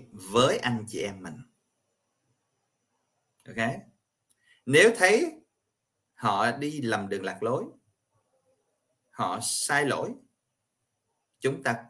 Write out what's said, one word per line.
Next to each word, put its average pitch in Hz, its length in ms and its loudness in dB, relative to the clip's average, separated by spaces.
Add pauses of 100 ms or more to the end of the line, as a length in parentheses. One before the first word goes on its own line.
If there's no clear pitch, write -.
(120)
với 110 460 2
anh 113 300 -2
chị 98 120 -10
em 98 240 -6
mình. 80 180 -14 (2000)
Ok? 113 200 -2 (1000)
Nếu 170 320 8
thấy 240 440 2 (720)
họ 110 380 0
đi 147 300 -6
lầm 104 280 -2
đường 95 140 -4
lạc 95 200 -6
lối, 156 220 -2 (1400)
họ 95 320 -4
sai 147 440 0
lỗi, 104 280 -2 (1300)
chúng 135 240 -4
ta 117 260 -4